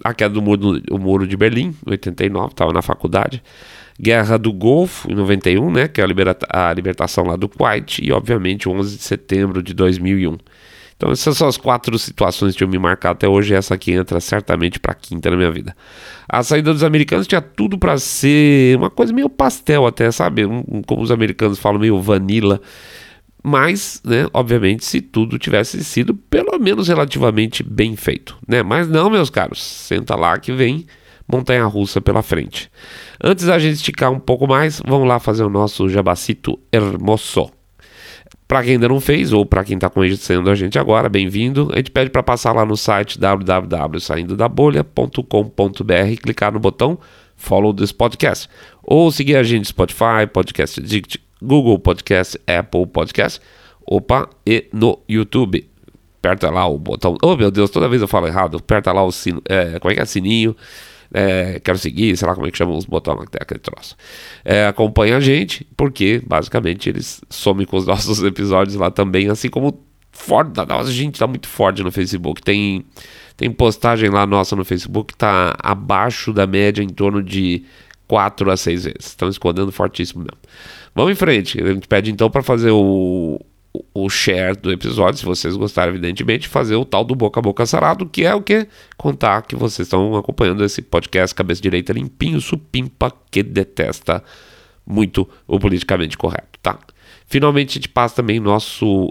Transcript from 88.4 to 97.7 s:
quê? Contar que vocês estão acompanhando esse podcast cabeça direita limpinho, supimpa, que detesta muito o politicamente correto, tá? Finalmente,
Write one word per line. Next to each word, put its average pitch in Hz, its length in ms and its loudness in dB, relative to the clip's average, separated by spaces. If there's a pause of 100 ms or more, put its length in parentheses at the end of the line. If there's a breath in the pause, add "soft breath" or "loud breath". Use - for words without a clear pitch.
quê? 214 260 0 (300 loud breath)
Contar 117 420 0
que - 160 -12
vocês 110 300 -4
estão 101 280 0
acompanhando 101 480 0
esse 104 200 -2
podcast 87 520 -2
cabeça 92 280 -2
direita 90 320 -2
limpinho, 139 440 -4
supimpa, 127 720 -6 (200)
que 98 120 0
detesta 92 800 -4 (640 soft breath)
muito 98 400 0 (220 soft breath)
o 98 100 0
politicamente 92 600 -2
correto, - 420 -6
tá? - 180 -4 (480 soft breath)
Finalmente, 143 440 2